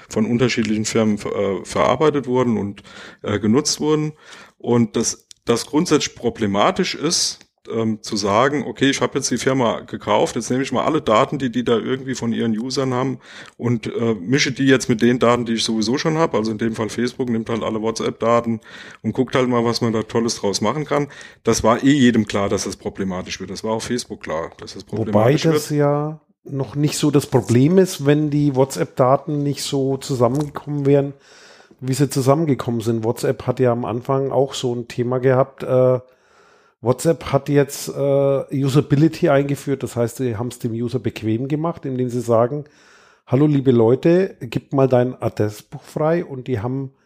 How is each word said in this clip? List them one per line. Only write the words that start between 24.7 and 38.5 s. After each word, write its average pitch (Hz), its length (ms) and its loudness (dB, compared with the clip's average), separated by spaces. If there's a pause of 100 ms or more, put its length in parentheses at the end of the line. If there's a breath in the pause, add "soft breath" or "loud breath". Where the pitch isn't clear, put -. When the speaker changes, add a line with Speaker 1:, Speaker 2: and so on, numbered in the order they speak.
Speaker 1:
das 98 120 -16
problematisch 110 600 2
Speaker 2:
Wobei 160 80 4
das 147 160 -2
Speaker 1:
wird. 147 100 -2
Speaker 2:
ja 147 420 -2 (240)
noch 135 300 -8
nicht 147 220 0
so 147 140 2
das 139 140 4
Problem 131 520 4
ist, 180 280 0
wenn 147 240 2
die 147 260 0
WhatsApp-Daten 139 880 0
nicht 143 200 -4
so 135 340 -2
zusammengekommen 143 880 -2
wären, 139 280 4 (680 loud breath)
wie 127 120 -4
sie 135 160 0
zusammengekommen 135 720 0
sind. 113 240 -2
WhatsApp 131 420 -2
hat 123 140 -4
ja 123 140 4
am 120 100 -4
Anfang 131 480 -2
auch 127 220 0
so 123 200 -4
ein 120 140 -8
Thema 123 320 -2
gehabt, 131 440 0
äh, 127 360 2 (800 soft breath)
WhatsApp 160 540 0
hat 139 160 0
jetzt, 143 400 0
äh, 139 760 0